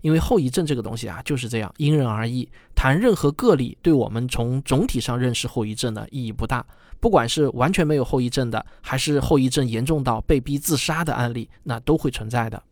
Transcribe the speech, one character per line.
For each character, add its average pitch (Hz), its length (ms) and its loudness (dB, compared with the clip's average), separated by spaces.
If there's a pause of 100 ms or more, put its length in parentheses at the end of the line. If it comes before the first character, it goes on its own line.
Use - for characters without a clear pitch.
因 156 100 0
为 160 80 6
后 208 220 2
遗 127 100 0
症 165 160 -2
这 147 80 -2
个 120 80 -6
东 107 140 -8
西 113 100 -8
啊， 87 180 -10
就 147 120 -4
是 123 120 -6
这 117 100 -4
样， 107 180 -6
因 151 200 2
人 139 80 2
而 113 240 -2
异， 123 200 -6 (260)
谈 139 240 4
任 226 160 4
何 147 180 2
个 220 220 4
例， 131 260 -2
对 170 120 4
我 120 160 4
们 113 180 -4
从 120 360 -2
总 147 220 2
体 - 160 -2
上 120 160 -4
认 123 160 0
识 113 140 -4
后 117 180 -2
遗 107 80 -6
症 110 220 -4
呢， 107 160 -8
意 127 160 -6
义 110 60 -8
不 110 120 -6
大。 120 220 -4 (320)
不 - 100 2
管 143 200 6
是 147 220 2
完 127 220 0
全 180 140 2
没 151 80 2
有 135 100 2
后 135 160 0
遗 123 80 0
症 120 220 -2
的， 110 140 -4 (160)
还 - 180 -4
是 143 220 0
后 147 180 4
遗 131 100 4
症 131 160 0
严 117 200 -2
重 147 180 0
到 117 200 -2
被 143 180 2
逼 143 180 -4
自 151 180 -2
杀 160 280 -2
的 143 100 -2
案 120 180 -2
例， 117 160 -10 (140)
那 117 180 -6
都 147 160 2
会 156 140 -2
存 110 180 -8
在 113 220 -2
的。 104 100 -12 (120)